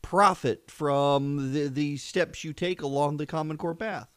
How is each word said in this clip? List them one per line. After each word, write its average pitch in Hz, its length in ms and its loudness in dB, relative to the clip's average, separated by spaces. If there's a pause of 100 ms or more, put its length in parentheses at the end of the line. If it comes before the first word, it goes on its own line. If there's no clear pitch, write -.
profit 185 680 2
from 143 840 2
the, 147 160 0
the 147 280 -2
steps 175 460 -2
you 160 80 -8
take 175 300 -4
along 143 360 0
the 147 100 -4
Common 156 300 -4
Core 165 180 -4
path. 185 420 -8